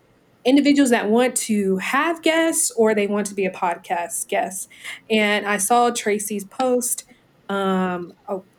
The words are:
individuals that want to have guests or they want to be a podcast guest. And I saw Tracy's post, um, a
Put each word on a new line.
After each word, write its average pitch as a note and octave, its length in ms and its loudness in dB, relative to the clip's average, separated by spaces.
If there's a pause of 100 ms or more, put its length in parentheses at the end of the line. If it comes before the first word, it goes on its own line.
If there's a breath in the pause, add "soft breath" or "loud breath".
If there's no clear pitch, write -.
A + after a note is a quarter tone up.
(460)
individuals C#4+ 460 4
that G#3 180 2
want B3 260 2
to G3 420 0
have D#4 440 -2
guests E4 500 2
or A3 220 4
they G#3 140 0
want G3+ 200 -2
to G3+ 60 -12
be G3 120 -2
a F#3 60 -2
podcast F3 760 -6
guest. F#3+ 420 -4 (400 loud breath)
And G#3 380 0
I G3+ 100 0
saw A#3+ 320 2
Tracy's G#3 560 -4
post, B3 580 -2 (460 soft breath)
um, F#3 640 -2 (160)
a G3 100 -6 (200)